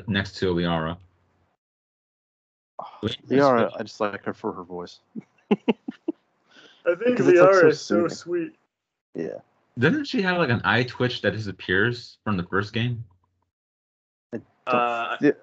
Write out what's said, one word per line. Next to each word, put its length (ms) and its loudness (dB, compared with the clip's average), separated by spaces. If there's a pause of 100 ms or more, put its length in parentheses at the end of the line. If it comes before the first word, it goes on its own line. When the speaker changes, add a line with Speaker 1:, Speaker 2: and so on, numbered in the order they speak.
Speaker 1:
next 300 -4
to 180 -2
Liara. 440 -2 (1800)
Speaker 2:
Oh, 60 -14 (180)
Speaker 1:
Liara's 140 -4 (140)
Speaker 2:
Liara, 400 4
Speaker 1:
good. 100 -10
Speaker 2:
I 20 -6
just 180 -14
like 240 -4
her 100 -6
for 180 -6
her 100 -14
voice. 380 -14 (160)
<laughs> 340 -14
Speaker 3:
I 1500 -6
think 200 0
Speaker 2:
'Cause 120 2
it's, 120 8
like, 100 10
Speaker 3:
Liara 100 6
Speaker 2:
so 80 8
Speaker 3:
is 120 2
so 140 -4 (140)
Speaker 2:
soothing. 80 -
Speaker 3:
sweet. 400 -6 (580)
Speaker 2:
Yeah. 240 -8 (400)
Speaker 1:
Doesn't 260 2
she 180 -4
have, 160 0
like, 120 2
an 140 0
eye 200 2
twitch 380 -4
that 100 2
disappears 920 -4
from 120 -2
the 80 -2
first 300 -4
game? 300 -4 (1300)
Speaker 2:
I 60 -8
don't 60 -18 (360)
Speaker 3:
Uh, 380 -4
Speaker 2:
thi- 140 2 (100)